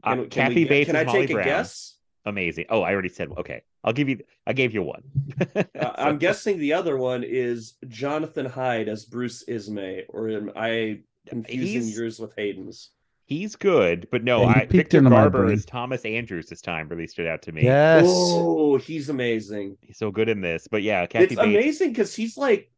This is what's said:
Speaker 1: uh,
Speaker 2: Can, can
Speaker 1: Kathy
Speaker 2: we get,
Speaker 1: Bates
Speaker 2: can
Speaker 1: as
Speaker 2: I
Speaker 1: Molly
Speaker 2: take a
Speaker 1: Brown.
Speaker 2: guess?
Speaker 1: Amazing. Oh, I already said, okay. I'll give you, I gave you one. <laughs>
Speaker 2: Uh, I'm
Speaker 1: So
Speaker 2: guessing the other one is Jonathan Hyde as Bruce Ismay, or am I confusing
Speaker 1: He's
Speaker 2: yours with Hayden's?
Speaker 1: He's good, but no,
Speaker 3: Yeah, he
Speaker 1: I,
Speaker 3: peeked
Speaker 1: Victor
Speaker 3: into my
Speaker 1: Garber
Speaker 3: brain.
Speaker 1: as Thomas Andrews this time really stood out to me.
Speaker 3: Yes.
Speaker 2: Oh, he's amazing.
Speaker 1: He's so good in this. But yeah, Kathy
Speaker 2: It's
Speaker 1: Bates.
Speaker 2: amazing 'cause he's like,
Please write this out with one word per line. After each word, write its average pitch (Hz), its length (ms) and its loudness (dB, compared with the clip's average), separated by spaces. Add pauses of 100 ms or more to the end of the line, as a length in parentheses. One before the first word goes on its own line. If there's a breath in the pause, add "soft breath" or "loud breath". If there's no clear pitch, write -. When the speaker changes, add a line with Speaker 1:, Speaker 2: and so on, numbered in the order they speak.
Speaker 1:
uh, 120 120 -2
Speaker 2:
Can, 127 140 -6
can - 0 -
Speaker 1:
Kathy 131 260 0
Speaker 2:
we 170 80 6
get, 139 60 0
Speaker 1:
Bates 143 180 4
Speaker 2:
can 165 80 0
Speaker 1:
as 156 60 2
Speaker 2:
I - 40 0
Speaker 1:
Molly 127 160 2
Speaker 2:
take 139 100 0
a - 20 -2
Speaker 1:
Brown. 98 120 0
Speaker 2:
guess? - 520 -4 (280)
Speaker 1:
Amazing. 90 440 -4
Oh, 110 120 2
I 87 120 0
already 95 160 -2
said, 76 280 -10
okay. - 240 -10 (220)
I'll 113 100 0
give 139 140 0
you, 127 120 -2 (280)
I 139 60 -2
gave 127 200 0
you 104 100 -2
one. - 200 -10 (360)
<laughs> 180 260 -2 (120)
Speaker 2:
Uh, 131 200 -4
I'm 147 160 0
Speaker 1:
So 143 60 -4
Speaker 2:
guessing 196 400 -2
the 147 140 0
other 170 240 0
one 127 280 -2
is 120 500 -4 (140)
Jonathan 143 560 -6
Hyde 123 420 -4
as 107 160 -8
Bruce 120 460 -10
Ismay, 101 580 -8
or 110 220 -6
am 104 260 -6
I 110 460 -4 (260)
confusing 120 640 -6
Speaker 1:
He's 107 80 -10
Speaker 2:
yours 113 220 -6
with 110 180 -14
Hayden's? 98 540 -10 (360)
Speaker 1:
He's 190 280 -6
good, 95 560 2
but 117 120 -2
no, 117 180 2
Speaker 3:
Yeah, 98 120 8
he - 0 -
Speaker 1:
I, - 140 4
Speaker 3:
peeked - 100 4
Speaker 1:
Victor 175 220 6
Speaker 3:
into 135 100 8
my 123 140 10
Speaker 1:
Garber 131 220 4
Speaker 3:
brain. 107 80 2
Speaker 1:
as 101 120 -2
Thomas 123 400 -6
Andrews 110 420 -6
this 82 140 -16
time 80 260 -6
really 82 200 -8
stood 85 180 -6
out 80 160 -4
to 85 100 -14
me. 78 120 -4
Speaker 3:
Yes. 151 420 6
Speaker 2:
Oh, 170 720 2
he's 151 320 -6
amazing. 107 720 -4
Speaker 1:
He's - 160 -20
so 107 140 -4
good 110 180 0
in 104 120 0
this. 82 280 -4
But 107 140 -2
yeah, 95 240 0
Kathy - 260 2
Speaker 2:
It's - 80 0
Speaker 1:
Bates. 208 160 4
Speaker 2:
amazing 294 380 0
'cause 226 200 -2
he's 226 220 -8
like, 269 400 0